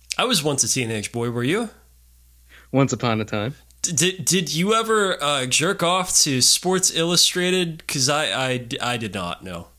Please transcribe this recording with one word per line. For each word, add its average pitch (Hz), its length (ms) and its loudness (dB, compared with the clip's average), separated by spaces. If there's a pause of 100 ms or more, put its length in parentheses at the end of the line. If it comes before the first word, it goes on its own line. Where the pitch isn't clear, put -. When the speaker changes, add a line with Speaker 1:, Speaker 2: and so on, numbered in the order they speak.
(180)
Speaker 1:
I 202 80 2
was 208 180 2
once 139 200 2
a 113 40 0
teenage 110 440 -2
boy. 120 200 -2
Were 120 120 -2
you? 208 260 0 (1000)
Speaker 2:
Once 131 220 4
upon 110 280 0
a 107 40 -4
time. 110 300 -4 (260)
Speaker 1:
D-, 180 120 -4
did, 180 320 0
did 156 280 0
you 185 200 0
ever, 214 500 2
uh, 143 220 0
jerk 180 360 0
off 180 380 0
to 131 220 2
Sports - 540 2
Illustrated? 175 920 0
'Cause 139 220 0
I, 147 160 0 (260)
I, 123 160 -4 (140)
I 120 160 0
did 110 160 -6
not, 87 300 -6
no. 90 360 -12